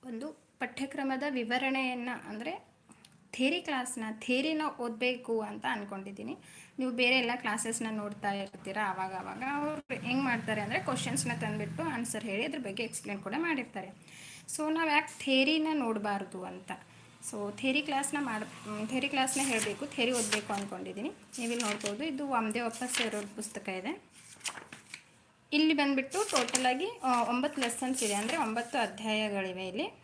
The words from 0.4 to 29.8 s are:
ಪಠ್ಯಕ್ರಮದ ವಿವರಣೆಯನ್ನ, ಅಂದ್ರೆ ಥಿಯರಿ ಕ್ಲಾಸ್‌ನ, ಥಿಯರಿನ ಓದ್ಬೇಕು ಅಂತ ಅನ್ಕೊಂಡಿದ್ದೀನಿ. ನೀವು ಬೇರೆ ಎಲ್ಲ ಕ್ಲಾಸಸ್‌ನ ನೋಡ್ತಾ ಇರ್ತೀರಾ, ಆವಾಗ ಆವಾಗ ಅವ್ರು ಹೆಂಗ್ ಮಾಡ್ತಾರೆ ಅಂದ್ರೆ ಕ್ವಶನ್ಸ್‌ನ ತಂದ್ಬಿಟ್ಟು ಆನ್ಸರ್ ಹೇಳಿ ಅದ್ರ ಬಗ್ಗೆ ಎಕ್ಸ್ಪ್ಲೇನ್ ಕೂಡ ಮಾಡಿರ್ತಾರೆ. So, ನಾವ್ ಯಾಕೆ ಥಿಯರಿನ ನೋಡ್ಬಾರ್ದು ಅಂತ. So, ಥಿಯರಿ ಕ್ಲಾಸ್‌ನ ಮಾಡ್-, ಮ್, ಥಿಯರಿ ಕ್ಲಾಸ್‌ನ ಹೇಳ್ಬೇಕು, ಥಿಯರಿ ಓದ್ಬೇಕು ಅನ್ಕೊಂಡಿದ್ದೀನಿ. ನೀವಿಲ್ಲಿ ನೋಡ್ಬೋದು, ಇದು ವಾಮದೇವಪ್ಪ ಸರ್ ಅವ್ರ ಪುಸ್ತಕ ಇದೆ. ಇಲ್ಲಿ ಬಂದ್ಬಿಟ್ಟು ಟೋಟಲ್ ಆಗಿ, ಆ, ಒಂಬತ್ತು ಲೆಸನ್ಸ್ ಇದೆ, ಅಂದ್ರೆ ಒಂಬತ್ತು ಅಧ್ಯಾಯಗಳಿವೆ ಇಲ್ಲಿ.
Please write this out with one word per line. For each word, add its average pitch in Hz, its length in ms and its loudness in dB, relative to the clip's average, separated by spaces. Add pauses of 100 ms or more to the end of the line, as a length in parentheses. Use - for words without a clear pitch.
ಪಠ್ಯಕ್ರಮದ 269 680 -2
ವಿವರಣೆಯನ್ನ, 254 800 0 (180)
ಅಂದ್ರೆ 233 400 -6 (640)
ಥಿಯರಿ 302 300 2
ಕ್ಲಾಸ್‌ನ, 254 420 -2 (160)
ಥಿಯರಿನ 302 420 2 (180)
ಓದ್ಬೇಕು 240 640 0
ಅಂತ 208 280 -6
ಅನ್ಕೊಂಡಿದ್ದೀನಿ. 202 680 -6 (420)
ನೀವು 254 120 2
ಬೇರೆ 247 260 6
ಎಲ್ಲ 240 180 2
ಕ್ಲಾಸಸ್‌ನ 226 560 -2
ನೋಡ್ತಾ 208 400 -2
ಇರ್ತೀರಾ, 196 580 -2
ಆವಾಗ 190 240 -2
ಆವಾಗ 190 300 -6 (100)
ಅವ್ರು 294 480 -2
ಹೆಂಗ್ 254 220 2
ಮಾಡ್ತಾರೆ 226 380 2
ಅಂದ್ರೆ 220 180 0
ಕ್ವಶನ್ಸ್‌ನ 254 520 0 (100)
ತಂದ್ಬಿಟ್ಟು 214 420 -2
ಆನ್ಸರ್ 233 400 -2
ಹೇಳಿ 220 220 0
ಅದ್ರ 302 140 -4
ಬಗ್ಗೆ 220 240 -4
ಎಕ್ಸ್ಪ್ಲೇನ್ 202 400 -6
ಕೂಡ 196 140 -4
ಮಾಡಿರ್ತಾರೆ. 262 520 -2 (680)
So, 311 160 2
ನಾವ್ 320 160 2
ಯಾಕೆ 302 300 4
ಥಿಯರಿನ 277 540 6
ನೋಡ್ಬಾರ್ದು 202 720 0
ಅಂತ. 185 260 -10 (600)
So, 208 260 -4
ಥಿಯರಿ 269 240 2
ಕ್ಲಾಸ್‌ನ 285 380 0
ಮಾಡ್-, 214 480 -4
ಮ್, 214 200 -4
ಥಿಯರಿ 262 220 2
ಕ್ಲಾಸ್‌ನ 269 340 4
ಹೇಳ್ಬೇಕು, 220 420 2
ಥಿಯರಿ 240 260 2
ಓದ್ಬೇಕು 214 420 2
ಅನ್ಕೊಂಡಿದ್ದೀನಿ. 196 560 -6 (300)
ನೀವಿಲ್ಲಿ 233 260 0
ನೋಡ್ಬೋದು, 208 380 -2
ಇದು 285 240 -2
ವಾಮದೇವಪ್ಪ 233 560 0
ಸರ್ 233 320 0
ಅವ್ರ 208 100 -2 (100)
ಪುಸ್ತಕ 208 340 -8
ಇದೆ. 190 460 -6 (1400)
ಇಲ್ಲಿ 311 200 8
ಬಂದ್ಬಿಟ್ಟು 277 580 2
ಟೋಟಲ್ 254 340 4
ಆಗಿ, 262 220 4 (160)
ಆ, 247 200 6
ಒಂಬತ್ತು 254 380 2
ಲೆಸನ್ಸ್ 254 420 0
ಇದೆ, 208 100 4
ಅಂದ್ರೆ 220 240 2
ಒಂಬತ್ತು 233 400 0
ಅಧ್ಯಾಯಗಳಿವೆ 208 880 0
ಇಲ್ಲಿ. 196 160 -2 (200)